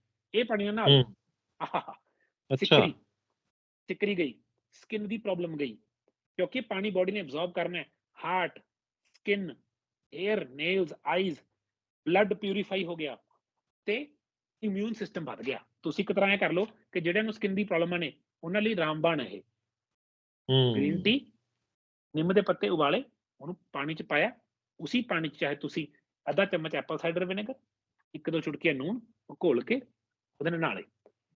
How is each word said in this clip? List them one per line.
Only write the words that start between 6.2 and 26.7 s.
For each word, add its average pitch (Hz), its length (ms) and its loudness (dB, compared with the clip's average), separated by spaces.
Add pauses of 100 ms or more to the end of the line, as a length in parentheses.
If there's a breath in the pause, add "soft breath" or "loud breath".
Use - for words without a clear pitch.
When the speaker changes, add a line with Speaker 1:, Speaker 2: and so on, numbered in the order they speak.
Speaker 1:
ਕਿਉਂਕਿ 185 240 -2
ਪਾਣੀ 208 300 -4
ਬਾਡੀ 185 220 0
ਨੇ 208 80 -4
ਐਬਜ਼ੌਰਬ 165 320 -6
ਕਰਨਾ 175 260 -4
ਹੈ। 147 80 -8 (380)
ਹਾਰਟ, 175 340 -2 (540)
ਸਕਿਨ, 196 420 -2 (600)
ਹੇਅਰ, 185 340 -2
ਨੇਲਜ਼, 156 440 -2 (140)
ਆਈਜ਼, 175 320 0 (680)
ਬਲੱਡ 196 280 4
ਪਿਊਰੀਫਾਈ 196 500 -2
ਹੋ 170 120 -6
ਗਿਆ 143 220 -6 (680)
ਤੇ 269 240 -4 (540)
ਇਮਿਊਨ 208 300 -2
ਸਿਸਟਮ 185 320 -8
ਵੱਧ 120 180 -10
ਗਿਆ। 120 220 -4 (180)
ਤੁਸੀਂ 180 220 -2
ਇੱਕ - 80 -2
ਤਰ੍ਹਾਂ 196 200 4
ਇਹ 202 60 2
ਕਰ 170 140 2
ਲਓ 180 120 2
ਕਿ - 360 -8
ਜਿਹੜਿਆਂ 175 240 0
ਨੂੰ 220 80 -4
ਸਕਿਨ 202 220 -2
ਦੀ 208 100 0
ਪ੍ਰੋਬਲਮਾਂ 175 340 0
ਨੇ, 156 140 -4 (320)
ਉਹਨਾਂ 196 180 0
ਲਈ 220 140 2
ਰਾਮਬਾਣ 156 440 2
ਹੈ 113 60 -4
ਇਹ। 98 160 -12 (1080)
Speaker 2:
ਹਮ। 131 240 6
Speaker 1:
ਗ੍ਰੀਨ 147 280 2
ਟੀ, 233 300 2 (840)
ਨਿੰਮ 165 160 2
ਦੇ 202 80 6
ਪੱਤੇ 190 280 0
ਉਬਾਲੇ, 170 360 2 (360)
ਉਹਨੂੰ 165 160 -12 (160)
ਪਾਣੀ 147 220 -6
'ਚ 160 80 -8
ਪਾਇਆ, 151 300 0 (480)
ਉਸੀ 240 220 -2
ਪਾਣੀ 165 260 -2
'ਚ - 80 -10
ਚਾਹੇ 147 180 -2
ਤੁਸੀਂ 147 320 -6 (440)
ਅੱਧਾ 190 140 4
ਚਮਚ 160 300 -2